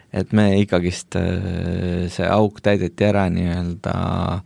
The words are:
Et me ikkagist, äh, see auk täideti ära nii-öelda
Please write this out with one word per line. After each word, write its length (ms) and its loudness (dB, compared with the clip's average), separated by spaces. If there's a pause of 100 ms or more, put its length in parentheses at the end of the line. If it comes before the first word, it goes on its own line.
(140)
Et 180 -4
me 160 4 (140)
ikkagist, 560 -2
äh, 920 -2
see 220 -4
auk 320 2
täideti 440 0
ära 240 2
nii-öelda 640 -2 (520)